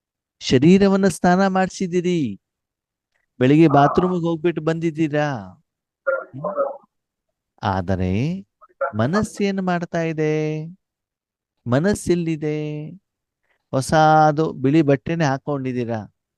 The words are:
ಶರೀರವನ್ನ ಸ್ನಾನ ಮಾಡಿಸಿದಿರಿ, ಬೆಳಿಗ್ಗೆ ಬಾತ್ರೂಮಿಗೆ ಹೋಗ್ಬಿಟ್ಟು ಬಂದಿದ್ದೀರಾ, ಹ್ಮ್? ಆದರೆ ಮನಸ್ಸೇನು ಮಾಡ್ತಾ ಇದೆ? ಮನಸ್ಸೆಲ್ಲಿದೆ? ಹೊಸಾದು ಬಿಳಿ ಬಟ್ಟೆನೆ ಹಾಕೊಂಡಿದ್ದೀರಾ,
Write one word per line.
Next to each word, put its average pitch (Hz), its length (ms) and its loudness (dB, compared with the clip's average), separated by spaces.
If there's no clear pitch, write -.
ಶರೀರವನ್ನ 190 680 4
ಸ್ನಾನ 185 380 2
ಮಾಡಿಸಿದಿರಿ, 180 920 -2
ಬೆಳಿಗ್ಗೆ 147 300 6
ಬಾತ್ರೂಮಿಗೆ 160 540 2
ಹೋಗ್ಬಿಟ್ಟು 165 400 -2
ಬಂದಿದ್ದೀರಾ, 156 680 -2
ಹ್ಮ್? - 1600 -8
ಆದರೆ 95 760 -2
ಮನಸ್ಸೇನು 196 680 -2
ಮಾಡ್ತಾ 175 400 -4
ಇದೆ? 156 640 -4
ಮನಸ್ಸೆಲ್ಲಿದೆ? 151 1200 -2
ಹೊಸಾದು 156 840 4
ಬಿಳಿ 143 300 2
ಬಟ್ಟೆನೆ 151 420 0
ಹಾಕೊಂಡಿದ್ದೀರಾ, 127 920 -4